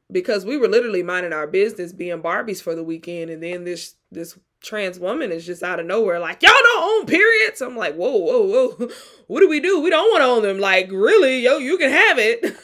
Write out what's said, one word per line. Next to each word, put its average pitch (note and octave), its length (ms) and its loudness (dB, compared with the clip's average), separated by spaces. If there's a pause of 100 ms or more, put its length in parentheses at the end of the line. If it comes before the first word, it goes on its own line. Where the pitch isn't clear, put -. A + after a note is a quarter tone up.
(100)
because F#3 360 -4
we C4 100 -4
were A#3+ 120 0
literally G#3 340 0
minding F3+ 320 -6
our D#3 120 -6
business F#3 460 -2
being F3 300 -10
Barbies F#3+ 400 -6
for E3+ 120 -6
the E3 80 -8
weekend, E3 480 -10
and D#3+ 120 -12
then F3 220 -10
this, F3 320 -12 (140)
this E3 280 -14 (240)
trans F#3+ 360 -8
woman G#3 340 -6
is E3 120 -8
just E3+ 180 -12
out F3+ 160 -6
of E3+ 80 -8
nowhere F#3 320 -2
like, E3+ 240 -6
"Y'all F#4+ 80 8
don't A4+ 500 4
own D4 60 -12
periods." A4 540 2
I'm B3+ 160 -10
like, F3 180 -6
"Whoa, A3+ 220 -2
whoa, G3 300 0
whoa. A#3+ 480 0
<laughs> - 340 -20
What B3+ 120 -6
do F#4+ 100 8
we D4+ 100 0
do? F4+ 200 0
We E4 100 0
don't F4 200 4
wanna E4+ 140 4
own A#3+ 180 2
them. G3 160 -2
Like, F#3+ 320 2
really, C4 500 4
yo, B3 180 2
you C#4+ 180 -2
can D4+ 140 0
have F4 280 4
it." A3+ 460 -2